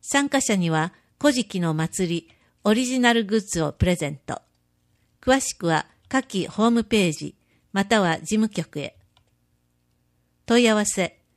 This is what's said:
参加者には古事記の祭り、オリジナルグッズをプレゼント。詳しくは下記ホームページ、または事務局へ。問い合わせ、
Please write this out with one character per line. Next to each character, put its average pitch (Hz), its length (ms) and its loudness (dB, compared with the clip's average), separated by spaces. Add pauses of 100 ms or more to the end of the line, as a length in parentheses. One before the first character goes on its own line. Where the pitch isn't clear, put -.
参 277 280 0
加 269 120 0
者 226 140 0
に 175 160 2
は 160 220 0 (260)
古 294 140 4
事 247 140 -2
記 190 140 -6
の 165 140 0
祭 165 340 -2
り、 165 220 -6 (320)
オ 208 120 2
リ 254 100 0
ジ 254 160 -2
ナ 240 120 4
ル 233 120 0
グ 196 120 -2
ッ 220 40 2
ズ 175 220 -4
を 147 100 -2
プ - 140 0
レ 180 80 2
ゼ 151 160 -6
ン 151 60 -12
ト。 - 260 -12 (800)
詳 262 200 2
し - 160 -8
く 175 100 -6
は 160 200 0 (220)
下 262 140 0
記 190 240 -6
ホ 214 200 0
ー 240 40 4
ム 233 140 0
ペ 208 240 2
ー 156 40 -2
ジ、 - 220 -10 (380)
ま 196 140 -2
た 214 160 2
は 165 180 0
事 160 60 -16 (100)
務 214 140 0
局 - 280 -8
へ。 - 200 -12 (1500)
問 233 180 2
い 233 60 4
合 220 60 4
わ 208 100 0
せ、 - 380 -4 (140)